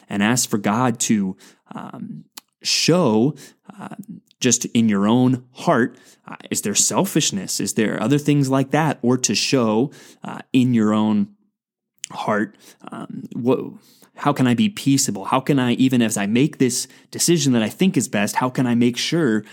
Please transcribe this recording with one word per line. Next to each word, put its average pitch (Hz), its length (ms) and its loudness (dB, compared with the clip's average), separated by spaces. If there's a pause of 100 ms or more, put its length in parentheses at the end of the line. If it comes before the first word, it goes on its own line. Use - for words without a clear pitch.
and 101 140 -2
ask 123 260 2
for 117 100 -2
God 117 420 0
to, 98 360 0 (380)
um, - 500 -14 (380)
show, 147 720 2 (420)
uh, - 200 -14 (420)
just 120 280 0
in 113 220 2
your 101 200 2
own 127 340 2 (100)
heart, 131 460 0 (300)
uh, - 80 -14 (140)
is - 100 -4
there 101 140 -4
selfishness? 110 840 -2
Is 98 160 -4
there 98 260 -2
other 131 180 2
things 147 300 2
like 135 220 2
that? 147 320 0
Or 123 160 2
to 120 160 -2
show, 113 560 0 (320)
uh, - 180 -14 (120)
in 127 200 4
your 107 220 4
own 107 360 2 (800)
heart, 107 440 -4 (360)
um, - 400 -14
what, 120 260 0 (580)
how 143 180 0
can 135 120 2
I 123 60 4
be 113 160 2
peaceable? 104 560 -2
How 127 160 0
can 143 180 0
I, 123 160 0
even 127 280 2
as 107 160 -2
I 101 80 -2
make 123 320 0
this 123 280 0 (240)
decision 143 440 0
that 117 80 2
I 104 80 -2
think 185 260 0
is 120 100 0
best, 104 300 -4
how 160 140 -2
can 139 160 -2
I 120 80 0
make 120 240 2
sure 113 540 0